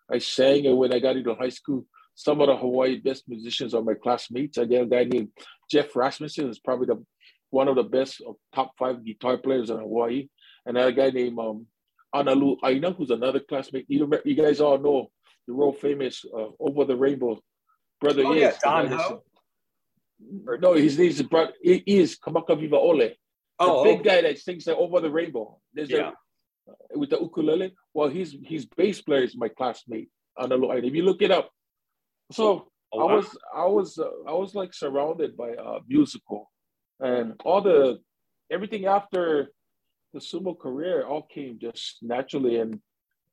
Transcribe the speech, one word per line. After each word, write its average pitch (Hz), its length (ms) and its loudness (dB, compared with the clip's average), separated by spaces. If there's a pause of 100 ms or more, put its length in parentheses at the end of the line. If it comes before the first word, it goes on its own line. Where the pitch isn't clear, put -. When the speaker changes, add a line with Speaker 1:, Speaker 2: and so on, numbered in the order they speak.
(120)
Speaker 1:
I 120 80 -2
sang. 139 480 2
And 127 100 6
when 127 160 2
I 123 60 2
got 131 160 2
into 120 180 -2
high 127 160 -4
school, 131 360 -6 (300)
some 147 260 0
of 143 60 6
the 135 100 4
Hawaii 127 420 0
best 131 280 -4
musicians 117 480 -8
are 113 80 0
my 110 100 0
classmates. 123 640 -4
I 120 80 0
got 123 160 2
a 120 60 0
guy 123 160 2
named 120 260 -2 (400)
Jeff 147 260 0
Rasmussen, 143 520 -4
who's 110 100 -10
probably 127 300 -2
the, 113 180 -4 (460)
one 135 160 2
of 135 80 0
the 123 80 4
best, 127 440 -2
uh, 110 60 -14 (200)
top 135 260 -4
five 127 260 -4
guitar 120 320 -4
players 131 320 -2
in 110 80 -6
Hawaii. 117 500 -4 (380)
Another 123 260 2
guy 135 200 2
named, 123 260 -2
um, 113 300 -8 (480)
Analu 139 500 2
Aina, 139 260 0
who's 170 200 -6
another 127 280 0
classmate. 131 480 -8
You 139 140 0
remember, 147 260 -2
you 147 60 0
guys 147 260 2
all 143 200 4
know 139 320 0 (360)
the 120 60 -10
world 139 240 0
famous, 139 480 -6 (100)
uh, 110 120 -8 (120)
Over 143 260 -2
the 131 120 0
Rainbow, 127 420 0 (640)
Brother 143 240 2
Speaker 2:
Oh, 143 80 0
Speaker 1:
Is, 156 80 4
Speaker 2:
yeah, - 100 6
Speaker 1:
the - 120 -10
Speaker 2:
Don 156 200 2
Speaker 1:
guy 135 60 -2
that's 165 140 -4
Speaker 2:
Ho? 202 200 -6 (1400)
Speaker 1:
No, 180 140 6
his 147 240 4
name 175 120 6
is 143 120 -2
Bro-, 156 400 2
he 185 240 4
is 196 320 4
Kamaka 160 420 -2
Viva 147 180 2
Ole. 143 340 4 (480)
Speaker 2:
Oh, 160 240 4
Speaker 1:
The - 60 8
big - 100 4
Speaker 2:
okay. 208 100 2
Speaker 1:
guy 185 180 6
that 143 120 -2
sings, 175 280 -10
uh, 160 80 0
Over 170 260 2
the 160 100 -2
Rainbow. 156 480 -6 (120)
There's 151 200 -8
Speaker 2:
Yeah. - 220 0 (800)
Speaker 1:
a, 127 40 -6
with 143 140 -4
the 156 80 0
ukulele. 165 560 -2 (180)
Well, 147 160 0
his, 156 340 -6
his 143 220 -10
bass 185 360 -2
player 139 220 0
is 123 140 -6
my 117 120 -4
classmate, - 600 -8 (300)
Analu 127 360 0
Aina. 123 120 -2
If 135 80 -4
you 170 80 0
look 185 180 2
it 196 80 2
up. 175 220 0 (800)
So 202 380 0 (220)
Speaker 2:
Oh, 110 80 -6
Speaker 1:
I 151 60 2
Speaker 2:
wow. 202 100 4
Speaker 1:
was, - 220 -2 (180)
I 160 100 0
was, 190 340 0
uh, 156 100 -4 (180)
I 147 60 -6
was, 190 200 -4
like, 190 200 -8
surrounded 143 640 -4
by, 117 140 -10
uh, 113 360 -10
musical, 123 640 -2 (480)
and 123 340 -2 (120)
all 190 160 4
the, 143 380 4 (520)
everything 196 340 -6
after 180 640 0 (640)
the 143 60 -14
sumo 180 380 -10
career 147 480 -4
all 151 160 -6
came 135 360 -16
just - 440 -12
naturally, 123 560 -2
and, 113 240 -4 (520)